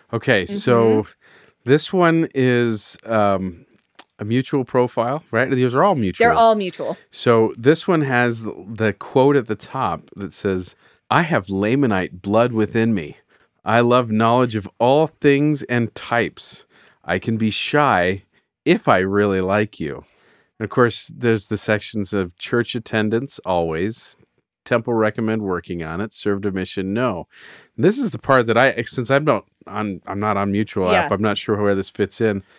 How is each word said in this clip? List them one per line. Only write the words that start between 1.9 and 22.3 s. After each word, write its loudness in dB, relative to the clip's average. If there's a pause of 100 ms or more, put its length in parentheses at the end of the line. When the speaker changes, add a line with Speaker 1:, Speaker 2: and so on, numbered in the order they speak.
Speaker 1:
one 2
is, 0
um, 0 (540)
a -8
mutual -2
profile, -2
right? 2
These 0
are 4
all 4
mutual. 0
Speaker 2:
They're 4
all 4
mutual. -6 (120)
Speaker 1:
So 2
this 4
one 2
has 0
the, -8 (160)
the 0
quote 2
at 0
the -4
top -6
that -10
says, -4 (340)
"I 2
have -2
Lamanite -2
blood 2
within 0
me. -6 (480)
I 4
love 4
knowledge 2
of -6
all 4
things 2
and -2
types. -4 (380)
I -2
can -4
be 0
shy 0 (420)
if 2
I 4
really 0
like -2
you." -8 (560)
And -6
of -10
course, 0
there's 0
the -4
sections -4
of -4